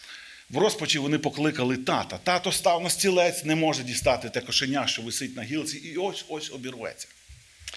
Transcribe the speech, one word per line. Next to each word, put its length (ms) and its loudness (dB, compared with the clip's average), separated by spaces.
В 80 -4
розпачі 400 2
вони 200 2
покликали 580 0
тата. 420 0
Тато 340 2
став 300 4
на 80 0
стілець, 540 4
не 100 2
може 280 2
дістати 480 2
те 100 -4
кошеня, 460 0
що 160 -2
висить 340 -6
на 60 -8
гілці, 340 -4
і 200 -12
ось-ось 540 -6
обірветься. 560 -10